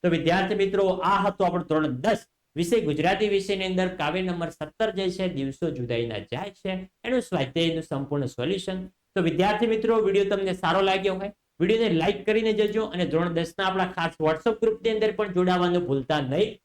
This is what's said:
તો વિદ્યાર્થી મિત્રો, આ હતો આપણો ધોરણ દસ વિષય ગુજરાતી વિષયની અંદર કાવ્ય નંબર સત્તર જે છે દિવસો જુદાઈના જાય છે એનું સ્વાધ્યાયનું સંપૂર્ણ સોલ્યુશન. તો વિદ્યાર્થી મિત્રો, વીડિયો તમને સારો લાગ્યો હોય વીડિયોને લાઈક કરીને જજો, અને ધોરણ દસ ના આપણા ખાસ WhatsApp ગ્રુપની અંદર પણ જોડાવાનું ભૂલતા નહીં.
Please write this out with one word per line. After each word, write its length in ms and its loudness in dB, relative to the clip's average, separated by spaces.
તો 60 2
વિદ્યાર્થી 500 2
મિત્રો, 240 2
આ 140 4
હતો 220 0
આપણો 240 0
ધોરણ 340 0
દસ 180 0
વિષય 220 2
ગુજરાતી 460 0
વિષયની 380 -2
અંદર 160 0
કાવ્ય 280 -2
નંબર 300 -4
સત્તર 400 -4
જે 80 -2
છે 100 -4
દિવસો 280 -4
જુદાઈના 440 -2
જાય 280 -8
છે 120 -6
એનું 240 0
સ્વાધ્યાયનું 580 0
સંપૂર્ણ 480 -2
સોલ્યુશન. 440 -4
તો 140 0
વિદ્યાર્થી 460 2
મિત્રો, 320 2
વીડિયો 240 4
તમને 320 0
સારો 280 2
લાગ્યો 300 0
હોય 120 -8
વીડિયોને 420 2
લાઈક 260 0
કરીને 320 2
જજો, 240 2
અને 180 0
ધોરણ 260 0
દસ 200 -2
ના 100 0
આપણા 300 0
ખાસ 180 -2
WhatsApp 340 0
ગ્રુપની 340 0
અંદર 220 2
પણ 200 -2
જોડાવાનું 520 2
ભૂલતા 400 0
નહીં. 360 0